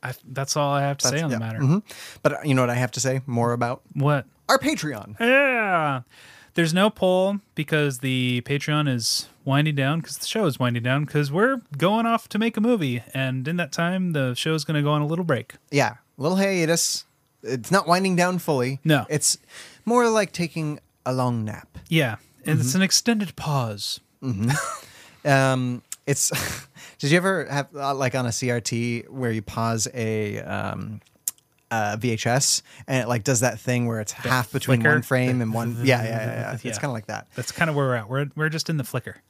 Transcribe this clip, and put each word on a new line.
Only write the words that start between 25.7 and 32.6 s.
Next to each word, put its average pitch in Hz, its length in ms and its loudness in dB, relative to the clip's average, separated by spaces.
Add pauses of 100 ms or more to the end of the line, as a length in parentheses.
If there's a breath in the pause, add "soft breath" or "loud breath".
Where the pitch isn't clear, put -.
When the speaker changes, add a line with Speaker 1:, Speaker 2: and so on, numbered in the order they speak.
Speaker 2:
it's, - 260 0 (520 loud breath)
<laughs> - 160 -20
did 143 120 0
you 175 60 6
ever 180 280 0
have, 139 300 -4
uh, 139 200 -2
like, 131 180 0
on 127 120 -2
a 117 60 -4
C 123 200 -2
R 120 80 0
T 117 500 -4
where 127 220 -4
you 110 100 -2
pause 113 520 -2
a, 110 480 -4
um, 101 580 -8 (720)
uh, 107 260 0
V 120 140 -2
H 113 160 -2
S 127 340 2 (260 loud breath)